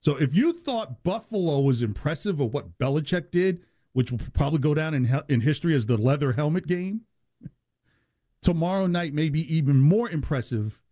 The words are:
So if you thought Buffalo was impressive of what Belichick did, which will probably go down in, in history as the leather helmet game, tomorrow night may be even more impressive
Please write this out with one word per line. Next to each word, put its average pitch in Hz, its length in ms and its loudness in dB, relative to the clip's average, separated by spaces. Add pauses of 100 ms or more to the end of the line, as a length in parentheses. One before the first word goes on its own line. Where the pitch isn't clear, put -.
So 143 160 0
if 143 180 0
you 302 180 2
thought 226 480 -6
Buffalo 180 600 -2
was 135 200 2
impressive 151 580 -4
of 117 140 -2
what 90 240 -8
Belichick 151 540 -2
did, 180 320 0 (300)
which 127 180 0
will 120 80 -4 (140)
probably 147 260 2
go 147 160 2
down 156 180 -2
in, 127 360 0
in 123 120 2
history 151 320 0
as 123 140 2
the 117 100 2
leather 135 360 2
helmet 151 340 -2
game, 185 340 -4 (1400)
tomorrow 180 420 0
night 170 280 -2
may 151 160 0
be 151 260 -4
even 139 240 4
more 196 300 4
impressive 127 680 -4 (120)